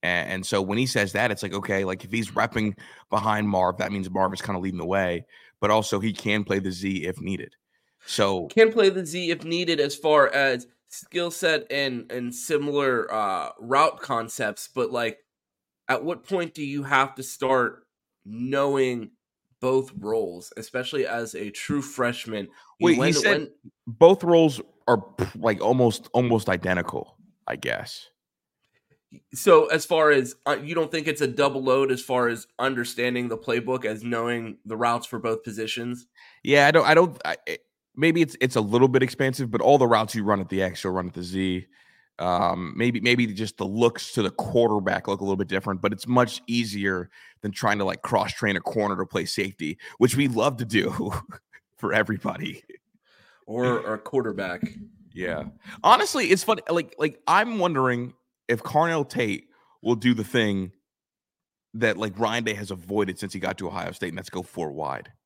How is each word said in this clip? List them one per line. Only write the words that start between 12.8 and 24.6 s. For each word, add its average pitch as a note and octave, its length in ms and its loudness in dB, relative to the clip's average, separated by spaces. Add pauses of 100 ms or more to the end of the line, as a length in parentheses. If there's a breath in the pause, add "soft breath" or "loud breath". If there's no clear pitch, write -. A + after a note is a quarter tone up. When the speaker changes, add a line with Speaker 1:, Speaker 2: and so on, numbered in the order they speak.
Speaker 2:
uh, F#2+ 460 -2
route C3+ 440 2
concepts, A2+ 680 -4
but, A#2+ 240 -2
like, A#2 280 -4 (680)
at B2+ 160 0
what E3 240 -6
point F3 260 -2
do D#3 100 -10
you C#3 200 -6
have C3+ 320 0
to C3 80 -12
start C3 640 0 (380)
knowing B2+ 840 -2 (480)
both C3 380 0
roles, G2+ 600 -4
especially B2+ 500 -4
as A2+ 260 -6
a G#2 160 -8
true C#3+ 320 -4
freshman? A#2+ 640 -4 (320 soft breath)
You - 80 2
Speaker 1:
Wait, F3 80 8
he B2 60 2
Speaker 2:
when, E3 140 4
Speaker 1:
said F3+ 260 2
Speaker 2:
when D3 120 -10 (360)
Speaker 1:
both E3 360 8
roles E3 380 4 (260)